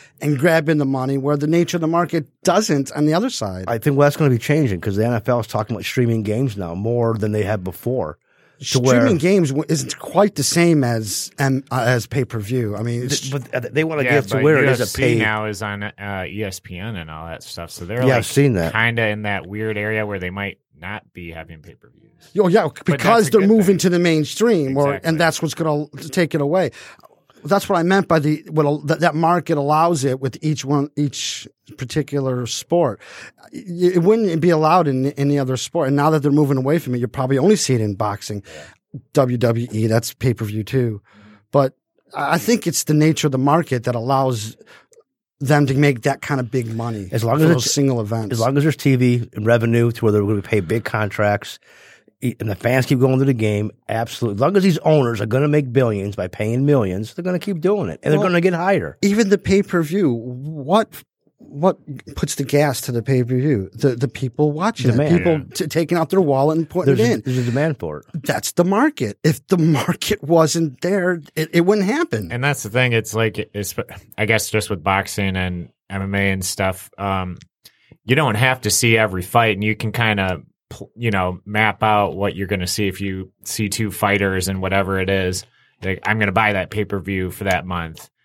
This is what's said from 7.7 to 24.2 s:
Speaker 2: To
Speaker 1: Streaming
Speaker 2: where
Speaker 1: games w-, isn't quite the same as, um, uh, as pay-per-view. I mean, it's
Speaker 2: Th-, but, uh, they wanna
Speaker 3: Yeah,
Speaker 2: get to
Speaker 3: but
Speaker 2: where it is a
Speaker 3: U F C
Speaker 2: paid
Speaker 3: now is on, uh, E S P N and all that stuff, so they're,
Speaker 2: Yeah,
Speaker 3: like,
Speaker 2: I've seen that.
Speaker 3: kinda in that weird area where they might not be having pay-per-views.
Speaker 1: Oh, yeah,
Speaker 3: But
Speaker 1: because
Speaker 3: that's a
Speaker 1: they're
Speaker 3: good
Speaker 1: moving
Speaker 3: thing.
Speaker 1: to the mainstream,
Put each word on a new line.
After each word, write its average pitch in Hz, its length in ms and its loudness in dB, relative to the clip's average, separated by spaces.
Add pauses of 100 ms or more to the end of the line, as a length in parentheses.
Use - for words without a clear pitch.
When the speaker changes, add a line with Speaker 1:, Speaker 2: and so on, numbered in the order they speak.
Speaker 2:
To 127 60 -16
Speaker 1:
Streaming 127 180 0 (220)
Speaker 2:
where 190 100 4
Speaker 1:
games 175 320 2
w-, 135 220 -2
isn't 139 280 -4
quite 202 360 2
the 147 80 -2
same 165 420 4
as, 113 540 -4
um, 135 340 0
uh, 127 140 0
as 120 200 2
pay-per-view. 113 720 -4
I 107 60 -6
mean, 120 220 -4
it's - 160 -4
Speaker 2:
Th-, 135 120 -8
but, 139 220 -6
uh, 120 180 -6
they 151 120 0
wanna 156 180 -2
Speaker 3:
Yeah, 127 140 2
Speaker 2:
get 135 120 2
to 98 60 -4
Speaker 3:
but - 80 0
Speaker 2:
where 147 200 4
it 139 60 4
is 127 120 2
a - 20 -2
Speaker 3:
U - 20 0
F - 60 -2
C 135 120 -4
Speaker 2:
paid 120 160 4
Speaker 3:
now 110 280 0
is 107 160 -6
on, 101 200 -6
uh, 101 460 -8
E 101 160 -8
S 95 160 -8
P 90 160 -14
N 101 180 -10
and 82 160 -12
all 80 160 -12
that 82 160 -12
stuff, - 280 -14
so - 160 -14
they're, 113 160 -6
Speaker 2:
Yeah, - 20 2
Speaker 3:
like, 131 140 4
Speaker 2:
I've 104 80 -4
seen 139 260 2
that. 82 200 0
Speaker 3:
kinda 113 360 2
in 107 140 -4
that 98 260 -4
weird 107 300 -6
area 110 280 -2
where 101 140 -6
they 90 100 -6
might 98 280 -8 (200)
not 95 360 -14
be 87 160 -14
having 80 320 -16
pay-per-views. - 480 -20 (280)
Speaker 1:
Oh, 190 100 2
yeah, 190 160 4
Speaker 3:
But - 200 -8
Speaker 1:
because 202 400 4
Speaker 3:
that's 143 40 -4
a - 20 -8
Speaker 1:
they're - 100 6
Speaker 3:
good 196 80 4
Speaker 1:
moving 214 180 6 (100)
Speaker 3:
thing. - 20 -2
Speaker 1:
to 190 120 2
the 175 80 2
mainstream, 160 800 2